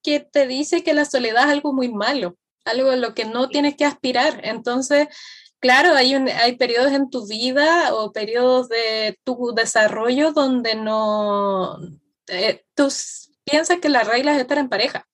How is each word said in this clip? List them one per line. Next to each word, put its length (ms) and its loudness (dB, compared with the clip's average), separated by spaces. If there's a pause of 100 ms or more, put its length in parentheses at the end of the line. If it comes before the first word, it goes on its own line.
que 160 0
te 280 0
dice 360 -2
que 100 2
la 120 2
soledad 400 0
es 60 4
algo 220 -2
muy 160 0
malo, 480 -4 (280)
algo 260 0
a 40 2
lo 180 -4
que 120 -6
no 240 -4
tienes 260 0
que 100 0
aspirar. 580 0
Entonces, 640 0 (520)
claro, 340 4
hay 220 4
un, 140 0
hay 280 0
periodos 360 2
en 160 0
tu 180 -8
vida 680 0
o 200 -4
periodos 560 0
de 540 -2
tu 320 -4
desarrollo 760 2
donde 440 0
no, 1040 -2 (500)
eh, 360 -4 (120)
tú 120 4
s-, 420 -10 (140)
piensas 360 0
que 100 0
la 140 4
regla 320 0
es 60 0
estar 160 -2
en 120 0
pareja 440 -4